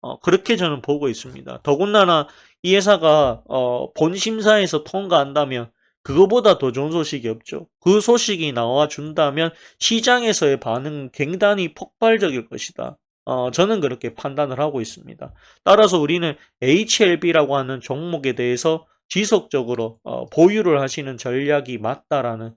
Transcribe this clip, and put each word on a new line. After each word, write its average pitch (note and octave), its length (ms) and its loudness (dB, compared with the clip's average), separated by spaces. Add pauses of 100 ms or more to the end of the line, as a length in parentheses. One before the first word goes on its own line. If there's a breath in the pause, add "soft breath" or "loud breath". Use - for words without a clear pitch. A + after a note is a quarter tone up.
어, B2 180 -14
그렇게 F#3+ 380 0
저는 D#3 240 -2
보고 D3 260 -2
있습니다. - 560 -10
더군다나 F3 640 4 (360 soft breath)
이 F3+ 120 2
회사가, D#3+ 720 4
어, B2+ 460 -2
본심사에서 G3 880 0
통과한다면 C#3 880 -2 (320)
그거보다 F#3+ 540 4
더 B2+ 160 -2
좋은 C#3 180 -4
소식이 D3 380 -4
없죠. A2+ 400 -12 (100)
그 G3+ 220 4
소식이 G3+ 500 0
나와준다면 D3 1000 -2 (280 soft breath)
시장에서의 A3+ 800 0
반응은 C3+ 540 -8
굉장히 F3+ 600 -2
폭발적일 F#3+ 760 -2
것이다. - 480 -12 (260)
어, B2+ 280 -4
저는 G3 280 0
그렇게 B2 340 -6
판단을 C#3 460 -6
하고 C#3+ 220 -4
있습니다. - 520 -14 (300 soft breath)
따라서 G3 340 6
우리는 D#3+ 380 -2 (260 soft breath)
에이치엘비라고 E3 920 2
하는 C3 240 -4
종목에 D3 540 -6
대해서 B2 520 -2 (220)
지속적으로, C3 960 -2
어, A#2+ 220 -10
보유를 F3 560 4
하시는 C3+ 340 -8
전략이 C3 640 -2
맞다라는 A2+ 800 -6